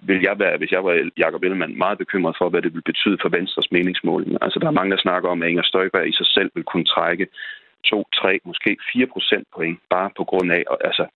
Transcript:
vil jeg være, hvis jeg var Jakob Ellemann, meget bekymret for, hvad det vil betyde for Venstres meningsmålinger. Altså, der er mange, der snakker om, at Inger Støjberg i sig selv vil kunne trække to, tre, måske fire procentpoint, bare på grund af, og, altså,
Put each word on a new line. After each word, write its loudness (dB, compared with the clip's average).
vil 2
jeg 2
være, 2
hvis -4
jeg 2
var 2
Jakob 0
Ellemann, -2
meget 0
bekymret -2
for, 2
hvad 0
det -2
vil -8
betyde 0
for 0
Venstres -2
meningsmålinger. 0
Altså, 0
der 0
er 2
mange, 2
der 0
snakker 2
om, 0
at 2
Inger 2
Støjberg 2
i -2
sig 0
selv 0
vil -6
kunne -2
trække 0
to, 0
tre, 0
måske -2
fire 2
procentpoint, -4
bare 2
på -4
grund 2
af, 2
og, 0
altså, 0